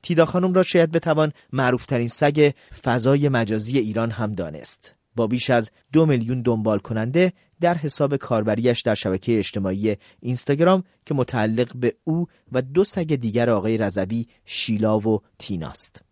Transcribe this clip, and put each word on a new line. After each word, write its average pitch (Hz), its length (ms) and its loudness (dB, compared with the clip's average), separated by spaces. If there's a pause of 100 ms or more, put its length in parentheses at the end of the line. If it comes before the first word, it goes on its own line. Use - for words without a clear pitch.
تیدا 165 220 4
خانم 185 280 0
را 185 100 4
شاید 165 280 2
بتوان 156 420 2 (200)
معروفترین 123 540 0
سگ 147 460 2 (300)
فضای 135 460 2
مجازی 113 480 0
ایران 113 340 -2
هم 107 220 -4
دانست. - 640 -10 (200)
با 113 120 0
بیش 120 220 -2
از 117 220 2 (200)
دو 160 140 6
میلیون 127 360 0
دنبال 110 380 0
کننده 127 540 0 (280)
در 175 160 2
حساب 143 400 -2
کاربریش 113 640 0
در 110 140 0
شبکهٔ 104 420 -2
اجتماعی 98 600 -2 (220)
اینستاگرام 156 640 0 (220)
که - 80 -4
متعلق 120 640 0
به 123 280 0
او 165 240 -2 (240)
و 127 100 0
دو 139 220 0
سگ 160 320 -2
دیگر 117 340 0
آقای 110 280 0
رضوی، 101 500 -2 (180)
شیلا 107 540 0
و 107 220 0 (180)
تیناست. - 640 -10 (100)